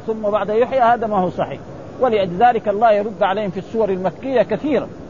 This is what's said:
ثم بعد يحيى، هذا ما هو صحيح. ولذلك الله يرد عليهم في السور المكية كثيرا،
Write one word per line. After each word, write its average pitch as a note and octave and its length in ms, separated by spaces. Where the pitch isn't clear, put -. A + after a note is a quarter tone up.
ثم A3 140
بعد G3+ 280
يحيى، A#3+ 300
هذا A3+ 280
ما G#3 120
هو F3+ 100
صحيح. C#3 300
ولذلك G#3+ 680
الله G#3+ 240
يرد G#3 320
عليهم G3 260
في F3 80
السور G#3+ 320
المكية G3 520
كثيرا، G#3+ 460